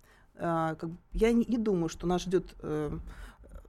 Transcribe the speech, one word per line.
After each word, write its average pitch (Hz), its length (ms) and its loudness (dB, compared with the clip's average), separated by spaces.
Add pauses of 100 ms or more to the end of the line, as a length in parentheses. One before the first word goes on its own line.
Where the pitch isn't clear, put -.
(380)
а, 165 380 0
как 165 140 -8
бы 175 80 -10 (160)
я 220 180 4
не, 233 140 6
не 233 120 0
думаю, 196 300 2
что - 180 -6
нас 175 180 2
ждёт, 180 380 0
э, 151 300 -2 (760)